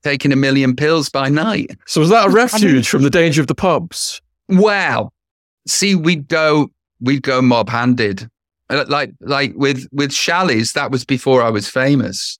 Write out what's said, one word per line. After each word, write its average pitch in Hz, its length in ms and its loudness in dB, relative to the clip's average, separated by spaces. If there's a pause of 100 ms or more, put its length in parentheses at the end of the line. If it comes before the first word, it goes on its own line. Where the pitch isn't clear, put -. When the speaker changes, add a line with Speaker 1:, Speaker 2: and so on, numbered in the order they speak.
Speaker 1:
taking 143 300 0
a 135 40 2
million 135 400 2
pills 151 320 0
by 135 200 -2
night. 165 480 -2 (100)
Speaker 2:
So - 140 -2
was 160 100 4
that 226 120 6
a - 20 2
Speaker 1:
I - 40 2
mean 185 80 4
Speaker 2:
refuge 208 520 2
from 139 140 0
the 139 80 2
danger 165 300 2
of 139 60 0
the 139 80 -2
pubs? - 640 -4 (280)
Speaker 1:
Wow. 185 640 2 (560)
See, 196 280 0
we'd 160 340 0
go, 156 420 0 (300)
we'd 131 220 -2
go 127 200 0
mob-handed. 117 840 0 (420)
Uh, 135 180 -2
like, 143 320 -4
like 135 360 -4
with, 131 360 -2
with 139 200 -4
Shelley's, 170 640 -2
that 143 160 -4
was 131 140 -4
before 131 380 2
I 113 80 2
was 107 180 -4
famous. 127 720 -2